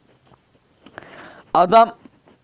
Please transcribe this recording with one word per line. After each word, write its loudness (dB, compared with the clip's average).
Adam 0